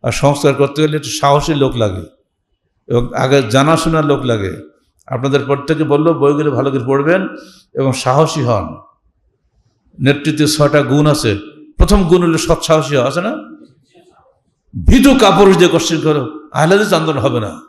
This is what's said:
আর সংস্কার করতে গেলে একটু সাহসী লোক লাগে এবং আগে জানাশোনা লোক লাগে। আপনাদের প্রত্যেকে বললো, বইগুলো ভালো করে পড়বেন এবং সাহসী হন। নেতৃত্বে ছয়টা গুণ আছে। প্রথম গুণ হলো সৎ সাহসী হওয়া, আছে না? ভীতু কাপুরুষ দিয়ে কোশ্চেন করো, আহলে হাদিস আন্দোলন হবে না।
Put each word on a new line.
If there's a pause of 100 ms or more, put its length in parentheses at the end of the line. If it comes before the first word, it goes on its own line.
আর
সংস্কার
করতে
গেলে
একটু
সাহসী
লোক
লাগে (840)
এবং
আগে
জানাশোনা
লোক
লাগে। (500)
আপনাদের
প্রত্যেকে
বললো,
বইগুলো
ভালো
করে
পড়বেন (460)
এবং
সাহসী
হন। (1200)
নেতৃত্বে
ছয়টা
গুণ
আছে। (380)
প্রথম
গুণ
হলো
সৎ
সাহসী
হওয়া,
আছে
না? (1500)
ভীতু
কাপুরুষ
দিয়ে
কোশ্চেন
করো,
আহলে
হাদিস
আন্দোলন
হবে
না।